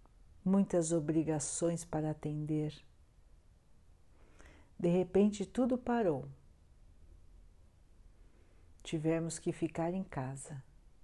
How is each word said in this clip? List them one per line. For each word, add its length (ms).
muitas 480
obrigações 920
para 260
atender. 640
De 100
repente, 560
tudo 320
parou. 520
Tivemos 560
que 140
ficar 400
em 120
casa. 580